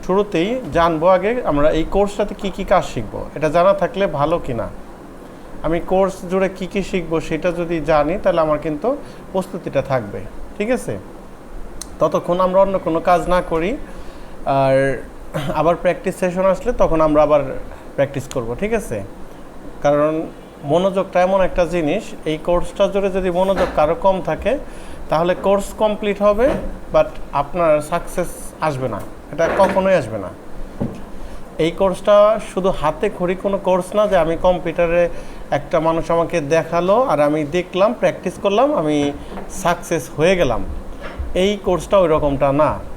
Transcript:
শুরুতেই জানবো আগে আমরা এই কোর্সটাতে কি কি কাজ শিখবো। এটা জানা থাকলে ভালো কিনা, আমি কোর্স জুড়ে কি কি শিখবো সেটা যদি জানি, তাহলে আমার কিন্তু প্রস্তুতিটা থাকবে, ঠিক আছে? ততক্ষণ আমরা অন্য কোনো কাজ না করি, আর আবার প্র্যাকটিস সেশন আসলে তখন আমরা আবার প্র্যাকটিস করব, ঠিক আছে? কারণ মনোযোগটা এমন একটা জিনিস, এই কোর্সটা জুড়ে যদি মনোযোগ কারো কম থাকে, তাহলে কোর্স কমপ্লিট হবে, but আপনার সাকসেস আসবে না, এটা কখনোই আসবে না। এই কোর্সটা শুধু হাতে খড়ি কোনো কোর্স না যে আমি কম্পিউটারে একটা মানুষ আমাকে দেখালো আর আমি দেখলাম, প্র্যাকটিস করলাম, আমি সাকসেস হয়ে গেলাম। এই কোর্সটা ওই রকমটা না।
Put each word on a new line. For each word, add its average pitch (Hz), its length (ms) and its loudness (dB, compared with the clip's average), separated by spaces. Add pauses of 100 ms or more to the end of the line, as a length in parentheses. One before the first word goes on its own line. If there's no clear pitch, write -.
শুরুতেই 196 540 0 (120)
জানবো 165 340 2
আগে 185 240 4 (140)
আমরা 196 260 4
এই 160 200 2
কোর্সটাতে 202 440 0
কি 196 160 -4
কি 196 140 -6
কাজ 180 200 4
শিখবো। 107 360 -6 (160)
এটা 151 120 0
জানা 170 260 4
থাকলে 190 320 0
ভালো 156 320 0
কিনা, 113 280 -4 (960)
আমি 160 180 0
কোর্স 190 340 2 (160)
জুড়ে 190 180 2
কি 190 180 -6
কি 196 160 -2
শিখবো 170 380 -2
সেটা 160 320 -2
যদি 170 280 -2
জানি, 151 420 2
তাহলে 175 180 2
আমার 156 180 2
কিন্তু 151 300 -4 (440)
প্রস্তুতিটা 165 500 -4
থাকবে, 107 380 -4 (360)
ঠিক 208 140 -2
আছে? 214 240 -2 (1040)
ততক্ষণ 190 420 0
আমরা 185 200 4
অন্য 196 180 4
কোনো 165 220 -2
কাজ 175 280 4
না 180 140 2
করি, 170 300 -2 (760)
আর 135 300 4 (760)
আবার 160 220 2
প্র্যাকটিস 175 400 -2
সেশন 185 300 0
আসলে 190 260 0
তখন 160 280 4
আমরা 151 220 6
আবার 147 200 4 (520)
প্র্যাকটিস 139 300 -2 (100)
করব, 120 200 -4
ঠিক 202 180 -4
আছে? 123 300 -4 (800)
কারণ 147 300 4 (520)
মনোযোগটা 180 580 2
এমন 190 180 4
একটা 180 260 4
জিনিস, 170 380 0 (200)
এই 156 140 -2
কোর্সটা 175 540 0
জুড়ে 196 180 0
যদি 185 200 0
মনোযোগ 185 460 2
কারো 165 180 4
কম 190 280 2
থাকে, 196 360 -2 (500)
তাহলে 170 260 2
কোর্স 196 320 2 (120)
কমপ্লিট 208 440 0
হবে, 208 240 4 (480)
but 156 140 4 (240)
আপনার 151 480 2
সাকসেস 170 480 -4 (320)
আসবে 131 280 -2
না, 101 120 -4 (320)
এটা 160 160 0 (100)
কখনোই 190 360 4
আসবে 110 240 0
না। 92 120 -6 (1300)
এই 165 120 2
কোর্সটা 208 720 4 (140)
শুধু 190 160 2
হাতে 156 480 0
খড়ি 180 160 0
কোনো 196 240 -2
কোর্স 180 360 0
না 208 120 4
যে 190 100 2
আমি 165 200 4
কম্পিউটারে 170 720 2 (420)
একটা 156 300 0
মানুষ 160 300 0
আমাকে 170 300 2
দেখালো 160 600 2
আর 160 180 2
আমি 147 240 2
দেখলাম, 180 500 0
প্র্যাকটিস 180 480 -2
করলাম, 208 320 2
আমি 151 380 0 (500)
সাকসেস 170 540 -2
হয়ে 175 200 4
গেলাম। 123 240 2 (760)
এই 196 300 2
কোর্সটা 180 340 0
ওই 180 100 6
রকমটা 143 440 2
না। 135 440 0